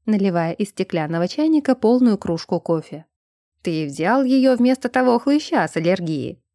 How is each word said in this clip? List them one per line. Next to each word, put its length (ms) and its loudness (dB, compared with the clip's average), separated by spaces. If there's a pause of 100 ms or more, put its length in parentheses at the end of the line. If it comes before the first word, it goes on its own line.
наливая 480 0
из 160 -4
стеклянного 580 -4
чайника 480 0
полную 420 4
кружку 420 -4
кофе. 460 -6 (560)
«Ты 240 -4
взял 380 0
её 320 2
вместо 340 0
того 300 2
хлыща 480 0
с 100 -8
аллергией», 640 -4 (140)